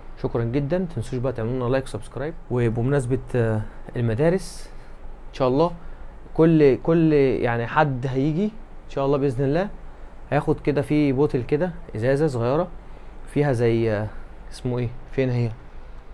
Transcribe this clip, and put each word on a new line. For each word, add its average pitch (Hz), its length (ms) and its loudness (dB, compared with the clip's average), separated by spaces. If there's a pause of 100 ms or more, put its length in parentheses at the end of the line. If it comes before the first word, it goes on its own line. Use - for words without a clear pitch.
(220)
شكرًا 123 220 0
جدًا، 139 340 0
متنسوش 131 420 -4
بقى 123 140 -2
تعملوا 117 220 -2
لنا 123 140 0
لايك 131 140 2
وسبسكرايب. 143 500 -8 (180)
وبمناسبة، 120 680 2 (160)
آه، 110 260 2 (340)
المدارس 127 720 0 (600)
إن - 40 -14
شاء 131 140 2
الله 156 240 4 (600)
كل، 156 440 8
كل 165 360 4
يعني 117 540 4
حد 139 400 2
هيجي 151 440 0 (340)
إن - 40 -16
شاء 139 160 -2
الله 143 120 4
بإذن 135 280 0
الله 170 240 2 (600)
هياخد 147 280 2
كده 143 220 0
في 147 300 2
بوتل 135 320 2
كده، 151 280 0 (240)
إزازة 139 320 2
صغيرة 131 400 0 (680)
فيها 143 180 2
زي، 117 400 2
آه، 107 160 0 (440)
اسمه 123 280 -4
إيه؟ 120 100 -2 (220)
فين 131 180 2
هي؟ 120 220 0 (640)